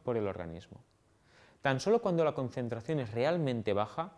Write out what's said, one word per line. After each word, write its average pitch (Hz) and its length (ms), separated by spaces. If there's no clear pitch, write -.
por 120 140
el 104 100
organismo. 87 560
Tan 131 180
solo 226 220
cuando 175 240
la 151 80
concentración 123 680
es 113 140
realmente 127 600
baja, 110 440